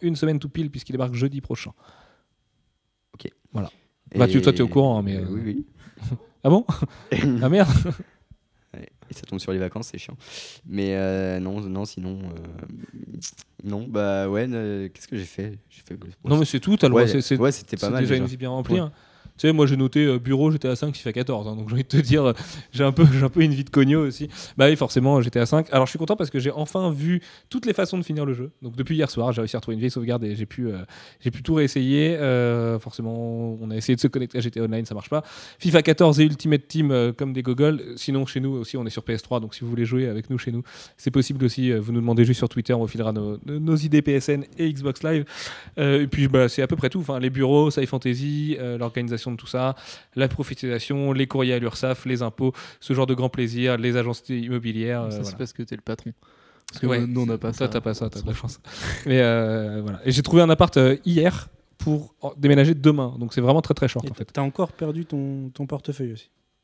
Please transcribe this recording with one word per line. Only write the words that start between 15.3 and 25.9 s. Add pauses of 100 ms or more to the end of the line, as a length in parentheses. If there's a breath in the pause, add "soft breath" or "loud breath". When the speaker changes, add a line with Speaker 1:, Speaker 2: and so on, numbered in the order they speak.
Speaker 2:
J'ai
fait (280)
Speaker 1:
Non,
mais
c'est
tout,
t'as
le
Speaker 2:
Ouais,
Speaker 1:
droit,
c'est,
c'est,
Speaker 2:
ouais,
c'était
pas
Speaker 1:
c'est
Speaker 2:
mal
Speaker 1:
déjà
Speaker 2:
déjà.
Speaker 1:
une
vie
bien
remplie,
Speaker 2:
Ouais.
Speaker 1:
hein. (440 soft breath)
Tu
sais,
moi,
j'ai
noté,
euh,
bureau,
j'étais
à
cinq,
fifa
quatorze,
hein,
donc
j'ai
envie
de
te
dire,
euh, (400 loud breath)
j'ai
un
peu,
j'ai
un
peu
une
vie
de
cogno
aussi. (300 loud breath)
Bah
oui,
forcément,
j'étais
à
cinq.
Alors,
je